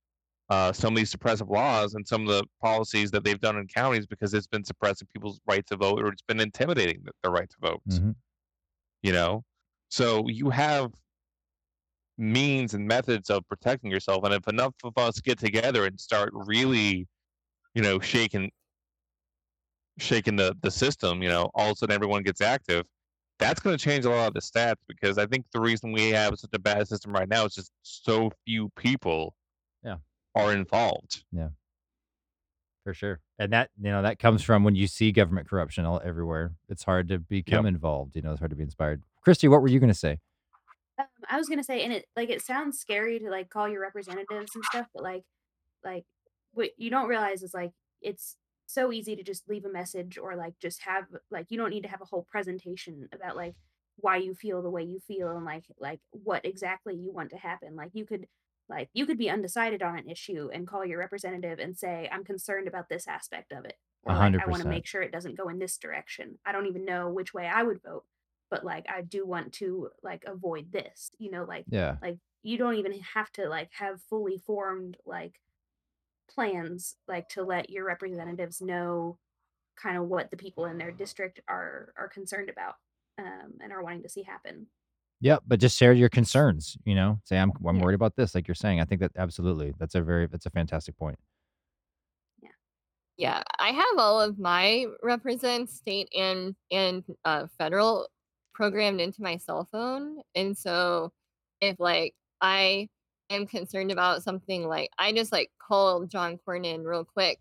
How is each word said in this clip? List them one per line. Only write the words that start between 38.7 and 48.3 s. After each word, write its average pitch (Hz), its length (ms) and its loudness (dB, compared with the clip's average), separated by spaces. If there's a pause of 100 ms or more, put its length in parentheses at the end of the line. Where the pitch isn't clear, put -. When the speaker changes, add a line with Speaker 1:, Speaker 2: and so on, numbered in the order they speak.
Speaker 2:
Christy, 165 240 8
what 143 140 12
were 135 60 6
you 131 120 6
gonna 120 140 8
say? 78 260 0 (800)
Speaker 3:
Um, 277 60 -4 (240)
I 247 80 0
was 311 100 -2
gonna 294 160 -2
say, 254 200 -2
and 240 100 -2
it, 208 120 -6 (100)
like, 233 140 -2
it - 120 -2
sounds 277 380 -6
scary 220 400 -2
to, 214 100 -8
like, 190 200 -6
call 208 200 -2
your 202 120 -6
representatives 196 720 -10
and 220 100 -12
stuff, 240 280 -4
but, - 100 -12
like, 185 200 -8 (600)
like, 180 220 -10 (480)
what 220 240 -4
you 226 120 -8
don't 254 180 0
realize 202 360 -2
is, 180 100 -14
like, 175 200 -8 (280)
it's - 360 -10 (280)